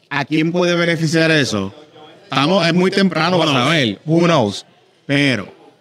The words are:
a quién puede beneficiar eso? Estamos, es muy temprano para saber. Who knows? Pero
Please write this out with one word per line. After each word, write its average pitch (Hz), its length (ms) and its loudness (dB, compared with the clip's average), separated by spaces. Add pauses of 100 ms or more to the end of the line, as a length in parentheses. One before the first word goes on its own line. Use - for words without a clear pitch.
a 143 160 -4
quién 160 260 -2
puede 175 240 0
beneficiar 160 560 0
eso? 104 420 -2 (500)
Estamos, 147 420 0
es 165 80 0
muy 180 160 2
temprano 185 480 0
para 156 140 0
saber. 131 540 0
Who 165 200 2
knows? 127 400 0 (400)
Pero 135 480 -2 (280)